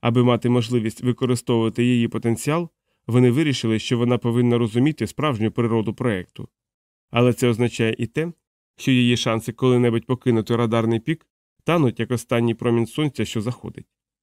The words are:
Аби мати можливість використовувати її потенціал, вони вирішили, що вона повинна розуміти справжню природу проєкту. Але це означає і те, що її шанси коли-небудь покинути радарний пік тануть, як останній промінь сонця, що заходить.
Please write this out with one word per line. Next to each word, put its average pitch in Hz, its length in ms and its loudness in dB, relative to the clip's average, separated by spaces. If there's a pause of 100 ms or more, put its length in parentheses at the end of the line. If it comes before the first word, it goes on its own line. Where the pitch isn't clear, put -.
Аби 120 240 2
мати 120 240 2
можливість 117 520 0
використовувати 120 840 0
її 120 240 2
потенціал, 143 600 -2 (380)
вони 123 240 4
вирішили, 123 480 0
що 120 200 -2
вона 120 200 2
повинна 120 400 2
розуміти 120 480 0
справжню 113 440 -2
природу 113 440 -2
проєкту. 101 540 -6 (640)
Але 120 220 4
це 123 160 0
означає 113 500 0
і 117 80 -4
те, 165 260 -6 (440)
що - 140 -2
її 123 260 4
шанси 113 360 -2
коли-небудь 120 540 2
покинути 117 500 0
радарний 113 440 0
пік 160 260 -6 (380)
тануть, 156 360 0
як 110 100 -4
останній 117 440 0
промінь 117 320 0
сонця, 143 380 -4
що 110 160 -6
заходить. - 460 -10 (360)